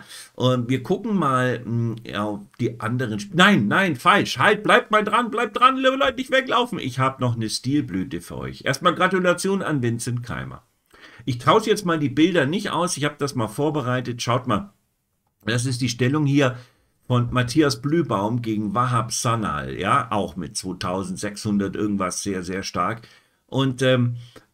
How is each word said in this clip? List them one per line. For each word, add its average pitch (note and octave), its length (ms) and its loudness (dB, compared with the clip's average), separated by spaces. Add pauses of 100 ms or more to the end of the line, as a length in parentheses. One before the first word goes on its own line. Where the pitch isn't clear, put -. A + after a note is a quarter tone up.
(340)
Und B2 360 0
wir C3 120 0
gucken G3 360 -2
mal, B2+ 420 2
mm, A#2 360 -2 (200)
auf G#2 240 -4 (220)
die A2+ 180 -2
anderen A2 400 -2
Sp-, - 160 -8
nein, F3 320 6
nein, E3 300 2
falsch. F3+ 400 2
Halt, G#3 260 4
bleibt G#3+ 280 4
mal G#3+ 120 4
dran, G#3+ 260 0
bleibt G#3+ 280 -2
dran, C4 180 6
liebe C4 220 2
Leute, C4+ 180 0
nicht B3+ 160 -8
weglaufen. B3 480 0
Ich B2+ 200 -4
hab C3 200 0
noch B2 160 2
eine A2 140 -2
Stilblüte G#2 720 -2
für D2+ 160 -12
euch. C2 260 -10
Erstmal E3 320 0
Gratulation F#3 640 0
an C#3+ 220 -2
Vincent A#2+ 400 -4
Keimer. C2 400 -10 (600)
Ich B2 140 -4
tausche G#3+ 300 4
jetzt G3 160 0
mal E3 140 0
die C#3+ 100 0
Bilder D#3 360 4
nicht F3+ 240 -2
aus, E3+ 260 -2
ich C#3 80 -6
hab D3 140 -2
das C#3 180 -4
mal A2 140 0
vorbereitet. B2+ 720 -2
Schaut A#2+ 260 0
mal, G2+ 240 0 (760)
das A#2+ 200 0
ist B2+ 160 -2
die B2 80 0
Stellung C#3+ 360 0
hier C3+ 320 4 (500)
von A#2+ 260 2
Matthias B2+ 480 2
Blühbaum B2 600 0
gegen G#2+ 320 -2
Wahab A#2+ 380 0
Sanal, D#2 640 -2
ja, A#2 340 -2
auch F2+ 260 -2
mit D2+ 180 -8
zweitausendsechshundert F#2+ 1200 -4
irgendwas, G2 480 -2
sehr, F#2 200 -4
sehr F#2 200 -6
stark. G2 440 -4 (400)
Und, C3 340 -2
ähm, B2 360 2 (360)